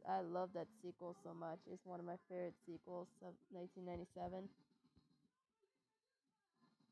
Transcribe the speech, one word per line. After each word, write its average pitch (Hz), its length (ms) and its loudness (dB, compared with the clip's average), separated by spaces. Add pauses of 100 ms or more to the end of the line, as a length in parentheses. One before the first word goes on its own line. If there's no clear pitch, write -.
I 190 120 8
love 180 340 6
that 165 100 4 (160)
sequel 175 420 -4
so 175 60 -4
much. 170 300 -2 (120)
It's 185 140 -6
one 180 140 -2
of 175 80 -2
my 175 180 0
favorite 180 400 0
sequels 175 400 -4 (160)
of 180 160 -8 (160)
nineteen 180 320 -6
ninety-seven. 180 640 -2 (2500)